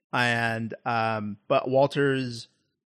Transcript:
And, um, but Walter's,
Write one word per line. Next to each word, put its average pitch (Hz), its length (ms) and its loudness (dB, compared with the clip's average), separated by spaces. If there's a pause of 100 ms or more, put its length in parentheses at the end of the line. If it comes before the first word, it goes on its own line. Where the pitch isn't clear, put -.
(120)
And, 117 640 0 (100)
um, 113 540 -2 (100)
but - 200 2
Walter's, 131 800 0 (500)